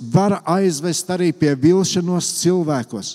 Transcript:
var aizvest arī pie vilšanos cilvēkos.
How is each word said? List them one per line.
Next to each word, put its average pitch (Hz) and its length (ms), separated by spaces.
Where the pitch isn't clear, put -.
var 185 420
aizvest 170 680
arī 180 220
pie 143 220
vilšanos 180 800
cilvēkos. 147 800